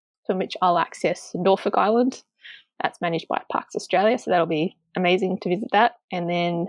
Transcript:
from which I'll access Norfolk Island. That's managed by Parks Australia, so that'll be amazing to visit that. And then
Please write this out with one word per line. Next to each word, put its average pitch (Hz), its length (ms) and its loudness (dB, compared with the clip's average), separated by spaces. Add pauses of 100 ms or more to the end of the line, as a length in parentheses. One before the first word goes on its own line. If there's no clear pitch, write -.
(280)
from 185 120 0
which - 220 -6
I'll 175 160 4
access - 580 -4
Norfolk 190 420 2
Island. 233 440 2 (600)
That's - 180 -6
managed 165 300 -2
by - 120 -2 (100)
Parks - 240 -4
Australia, 214 420 2
so - 140 -6
that'll 175 140 2
be 165 300 -2 (200)
amazing 185 460 2
to 180 80 -4
visit 180 220 -2
that. 214 220 4 (180)
And 175 180 -4
then 175 400 -2